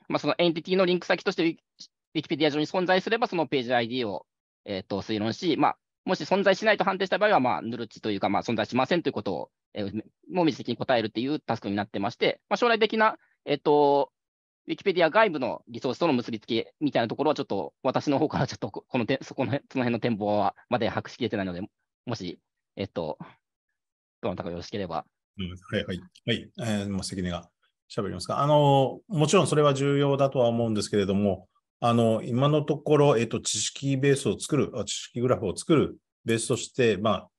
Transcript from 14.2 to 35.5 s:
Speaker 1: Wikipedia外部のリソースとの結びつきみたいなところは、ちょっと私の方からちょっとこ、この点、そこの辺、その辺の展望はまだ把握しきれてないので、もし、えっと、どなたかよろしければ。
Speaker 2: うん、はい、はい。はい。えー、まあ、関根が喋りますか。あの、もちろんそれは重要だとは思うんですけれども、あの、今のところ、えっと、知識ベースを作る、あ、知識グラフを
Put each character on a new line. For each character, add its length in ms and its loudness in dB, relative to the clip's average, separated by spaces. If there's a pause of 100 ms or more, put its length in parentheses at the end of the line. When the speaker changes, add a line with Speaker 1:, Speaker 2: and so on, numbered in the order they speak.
Speaker 1:
Wikipedia 400 2
外 200 4
部 100 -4
の 280 -4
リ 120 -12
ソ 120 -2
ー 20 -2
ス 60 -8
と 80 2
の 60 4
結 180 0
び 80 -6
つ 60 -20
き 200 0 (140)
み 120 0
た 80 2
い 20 2
な 60 0
と 80 -4
こ 80 -2
ろ 60 2
は、 60 2
ち 60 -6
ょ 20 -2
っ 20 -6
と 280 -4 (100)
私 260 0
の 100 4
方 80 2
か 120 -4
ら 80 0
ち 60 -8
ょ 20 -14
っ 20 -18
と 120 -6
こ、 180 -14
こ 100 -2
の 80 0
点、 160 -2
そ 120 -16
こ 120 -4
の 60 -4
辺、 200 -4
そ 60 -6
の 60 0
辺 100 0
の 60 -2
展 180 0
望 200 0
は 180 0 (140)
ま 80 0
だ 120 0
把 140 -4
握 60 -14
し 80 -18
き 60 -6
れ 60 0
て 80 -4
な 60 -2
い 20 -4
の 80 -6
で、 80 -8 (440)
も 100 -6
し、 240 -10 (360)
え 80 -6
っ 40 -8
と、 300 -6 (1040)
ど 80 -4
な 60 -6
た 80 -8
か 60 -6
よ 80 -6
ろ 40 -8
し 80 -14
け 80 -8
れ 100 -6
ば。 180 -6 (320)
Speaker 2:
う 60 -8
ん、 60 -8
は 320 -6
い、 40 -6
は 80 -8
い。 80 -10 (240)
は 80 -2
い。 260 -8
え 240 -4
ー、 60 -6
ま 100 -4
あ、 40 -8
関 180 -8
根 80 -4
が 200 -8 (400)
喋 180 -6
り 60 -8
ま 80 -10
す 60 -14
か。 120 -4
あ 80 2
の、 600 4
も 200 0
ち 80 4
ろ 80 8
ん 40 0
そ 80 0
れ 60 4
は 120 6
重 260 0
要 180 2
だ 120 2
と 100 -4
は 80 6
思 200 0
う 20 -2
ん 40 0
で 80 0
す 80 -4
け 80 2
れ 80 4
ど 80 0
も、 360 0 (320)
あ 120 2
の、 300 2
今 240 0
の 160 2
と 140 -2
こ 200 2
ろ、 200 6
え 80 2
っ 20 -8
と、 140 -4
知 180 -4
識 380 -4
ベ 160 4
ー 20 4
ス 140 -2
を 100 -2
作 160 -4
る、 200 0
あ、 100 -6
知 80 -8
識 260 -10
グ 80 0
ラ 100 2
フ 80 -6
を 100 -4